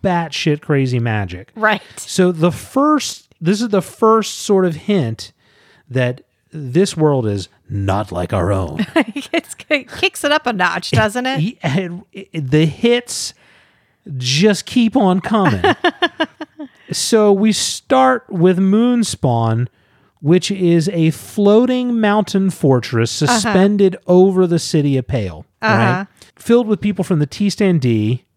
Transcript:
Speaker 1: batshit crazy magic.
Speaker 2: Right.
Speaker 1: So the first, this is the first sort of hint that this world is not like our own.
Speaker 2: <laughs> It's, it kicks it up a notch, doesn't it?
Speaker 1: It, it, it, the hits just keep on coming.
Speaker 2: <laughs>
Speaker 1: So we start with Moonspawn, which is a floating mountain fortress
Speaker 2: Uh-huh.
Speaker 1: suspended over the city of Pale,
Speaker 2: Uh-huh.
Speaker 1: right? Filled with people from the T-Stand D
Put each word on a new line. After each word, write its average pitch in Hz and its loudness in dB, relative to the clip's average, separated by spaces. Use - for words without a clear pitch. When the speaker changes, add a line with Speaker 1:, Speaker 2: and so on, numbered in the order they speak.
Speaker 1:
batshit 165 -2
crazy 131 0
magic. 101 -4
Speaker 2:
Right. 214 0
Speaker 1:
So - 0
the 165 0
first, - -2
this 196 0
is 240 -4
the 196 0
first - 0
sort 190 2
of 165 -2
hint 147 -2
that 127 -2
this 151 -2
world 147 2
is 101 -4
not 98 -2
like 87 -4
our 95 0
own. 95 -2
Speaker 2:
<laughs> - -8
It's, - -6
it 285 -2
kicks - -6
it 294 0
up 302 0
a 240 -2
notch, 175 -4
doesn't 214 0
it? 262 -4
Speaker 1:
It, 170 -2
it, - -18
it, 143 -6
the 156 4
hits 240 -2
just 143 0
keep 226 0
on 190 2
coming. 202 0
Speaker 2:
<laughs> 285 0
Speaker 1:
So 214 2
we 202 2
start 262 0
with 180 2
Moonspawn, 190 0
which 180 0
is 170 0
a 165 0
floating 240 0
mountain 202 0
fortress 123 0
Speaker 2:
Uh-huh. 151 2
Speaker 1:
suspended 202 2
over 185 4
the 170 0
city 143 0
of 127 -4
Pale, 92 -6
Speaker 2:
Uh-huh. 220 2
Speaker 1:
right? 190 0
Filled 233 2
with 214 0
people 202 -2
from 170 0
the 147 2
T-Stand 185 0
D 113 0